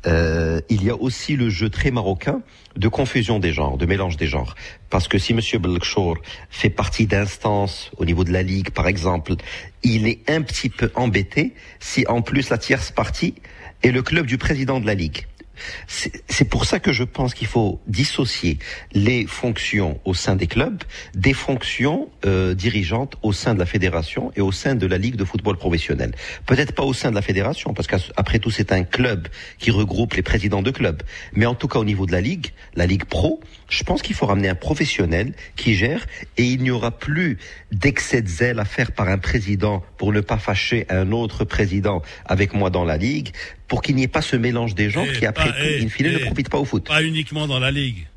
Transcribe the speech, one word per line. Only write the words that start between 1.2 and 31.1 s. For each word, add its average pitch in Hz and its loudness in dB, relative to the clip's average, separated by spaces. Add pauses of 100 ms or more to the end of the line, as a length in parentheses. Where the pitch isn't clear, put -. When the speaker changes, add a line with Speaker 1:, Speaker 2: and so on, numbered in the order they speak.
Speaker 1:
le 120 2
jeu 107 0
très 139 2
marocain 120 0 (340)
de 98 4
confusion 117 2
des 87 0
genres, 71 0
de 69 0
mélange 92 2
des - 0
genres. 65 -2 (340)
Parce 92 0
que - 2
si 117 2
monsieur 113 0
Belkchour 87 0 (340)
fait - 0
partie - 0
d'instances 101 0
au - 0
niveau 85 2
de 87 0
la 92 2
Ligue, 92 0
par - 0
exemple, 90 0 (480)
il 113 4
est 117 0 (100)
un 160 4
petit - -4
peu - -2
embêté 120 2 (280)
si - 0
en 117 2
plus 135 0
la 117 2
tierce - -2
partie - 0 (480)
est 127 6
le 127 2
club 156 0
du 123 -2
président 135 0
de 104 -2
la 107 2
Ligue. 82 -4 (600)
C'est, - -8
c'est - 2
pour - 0
ça - 0
que - 0
je - 0
pense 127 -2
qu'il 113 -6
faut 110 0
dissocier 104 0 (360)
les 107 2
fonctions 98 -2
au 92 0
sein 98 0
des 95 0
clubs 165 0 (320)
des 131 4
fonctions, 143 -2 (160)
euh, 92 2
dirigeantes 107 -2
au 104 2
sein - 0
de 104 2
la 90 2
fédération 90 -2
et 104 -2
au 98 2
sein 139 0
de 95 2
la 92 2
Ligue 113 0
de 98 0
football 98 -2
professionnel. 71 -2 (340)
Peut-être 131 2
pas 151 -2
au 135 0
sein 127 -2
de 107 -2
la 101 0
fédération, 104 -2
parce - -4
qu'après 101 0
tout, 113 0
c'est 104 0
un 92 2
club 107 0 (300)
qui - 0
regroupe 104 2
les 92 0
présidents 98 2
de 120 2
clubs. 95 0 (320)